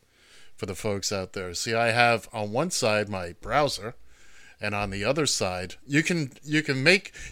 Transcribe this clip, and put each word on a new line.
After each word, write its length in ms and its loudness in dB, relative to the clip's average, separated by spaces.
for 100 -8
the 80 -4
folks 380 -2
out 200 -4
there. 220 -6
See, 200 -2
I 180 4
have 400 4
on 200 -4
one 180 0
side 380 2
my 320 -6
browser, 540 0
and 140 -2
on 160 -2
the 140 -2
other 220 2
side, 500 -2
you 160 2
can, 300 0
you 180 0
can 200 0
make, 300 4